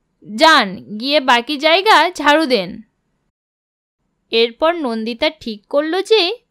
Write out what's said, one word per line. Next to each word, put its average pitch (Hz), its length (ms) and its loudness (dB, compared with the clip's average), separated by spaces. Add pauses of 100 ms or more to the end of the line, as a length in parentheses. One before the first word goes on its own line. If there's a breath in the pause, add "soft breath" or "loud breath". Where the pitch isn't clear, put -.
(360)
যান, 214 640 2
গিয়ে 277 220 -2
বাকি 262 380 0
জায়গা 339 540 2
ঝাড়ু 294 340 2
দেন। 214 360 -4 (1500)
এরপর 240 440 0
নন্দিতা 233 540 -4
ঠিক 226 380 -14
করল 320 340 -2
যে 403 360 0 (140)